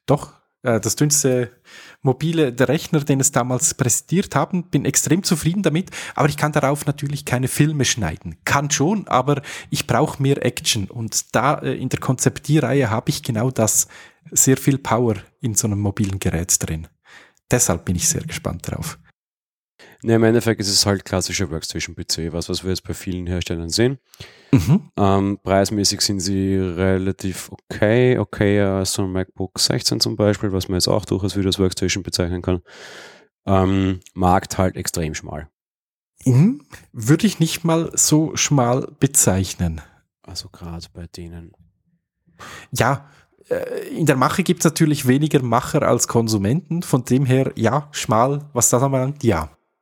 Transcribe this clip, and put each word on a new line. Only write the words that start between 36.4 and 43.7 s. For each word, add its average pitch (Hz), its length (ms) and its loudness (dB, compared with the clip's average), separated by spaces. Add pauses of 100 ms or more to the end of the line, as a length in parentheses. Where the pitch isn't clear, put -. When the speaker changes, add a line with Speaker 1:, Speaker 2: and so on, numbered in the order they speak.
Speaker 1:
Würde 127 340 2
ich 196 140 0
nicht 165 240 -2
mal 165 320 0
so 151 400 2
schmal 131 640 2
bezeichnen. 90 840 2 (400)
Speaker 2:
Also 92 280 -14
gerade 85 440 -14
bei 87 140 -14
denen. 85 460 -16 (1200)
Speaker 1:
Ja, 123 380 0 (400)
äh, - 400 -6